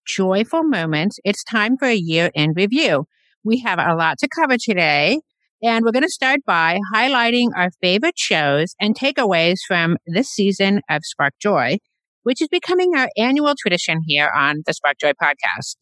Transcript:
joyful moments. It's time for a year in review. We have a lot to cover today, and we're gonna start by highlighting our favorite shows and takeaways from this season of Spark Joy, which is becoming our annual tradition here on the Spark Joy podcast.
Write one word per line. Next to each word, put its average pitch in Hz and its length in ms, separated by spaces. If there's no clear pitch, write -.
joyful 202 580
moments. 170 600
It's 202 200
time 226 340
for 269 100
a 233 80
year 165 400
in 151 180
review. 196 540
We 226 160
have 202 200
a 170 160
lot 160 240
to 302 80
cover 277 320
today, 175 600
and 226 200
we're 226 80
gonna 262 180
start 269 360
by 170 340
highlighting 240 640
our 180 160
favorite 214 360
shows 151 640
and 214 160
takeaways 190 600
from 170 380
this 185 240
season 196 580
of 156 160
Spark - 380
Joy, 165 380
which 254 220
is 302 40
becoming 359 480
our 262 220
annual 277 420
tradition 170 460
here 147 300
on 147 320
the 165 60
Spark 143 260
Joy 147 140
podcast. 143 680